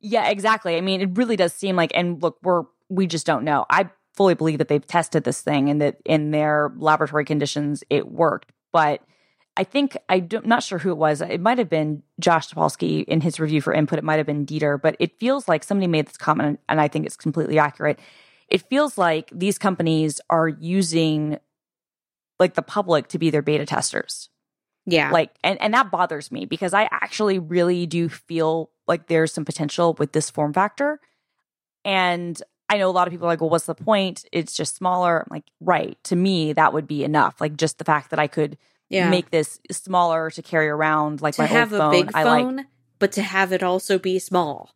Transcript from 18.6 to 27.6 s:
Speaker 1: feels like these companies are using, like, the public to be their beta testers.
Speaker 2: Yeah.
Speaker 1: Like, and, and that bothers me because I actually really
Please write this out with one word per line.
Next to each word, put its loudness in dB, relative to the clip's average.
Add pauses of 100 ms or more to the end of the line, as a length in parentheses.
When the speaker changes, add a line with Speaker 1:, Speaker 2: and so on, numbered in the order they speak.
Speaker 1:
feels 0
like 0
these -2
companies 0
are 2
using, 0 (1000)
like, 4
the -2
public -2
to -8
be 0
their 0
beta -2
testers. -6 (560)
Speaker 2:
Yeah. 2
Speaker 1:
Like, 2 (120)
and, 0
and -2
that 2
bothers -4
me -8
because -4
I 2
actually -2
really 0